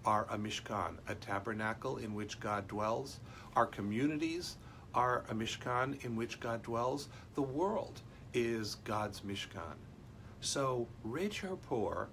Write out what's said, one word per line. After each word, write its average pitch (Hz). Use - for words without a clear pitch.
are 107
a 107
Mishkan, 104
a 107
tabernacle 110
in 107
which 104
God 101
dwells. 107
Our 117
communities 151
are 123
a 123
Mishkan 123
in 120
which 117
God 117
dwells. 120
The 143
world 160
is 117
God's 107
Mishkan. 95
So, 127
rich 170
or 190
poor 98